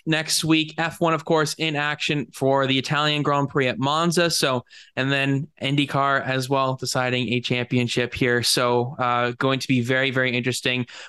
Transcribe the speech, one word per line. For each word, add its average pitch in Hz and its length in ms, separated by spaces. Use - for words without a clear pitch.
next 156 380
week. 156 340
F 160 240
one, 165 140
of 151 100
course, 156 300
in 160 200
action 147 560
for 135 360
the 131 100
Italian 147 460
Grand 143 260
Prix 131 200
at 113 100
Monza. 160 500
So, 131 360
and 131 160
then 139 360
IndyCar 139 640
as 131 240
well, 135 280
deciding 123 580
a 123 80
championship 123 720
here. 120 300
So, 123 560
uh, 123 400
going 135 180
to 123 100
be 127 140
very, 131 300
very 127 200
interesting. 123 540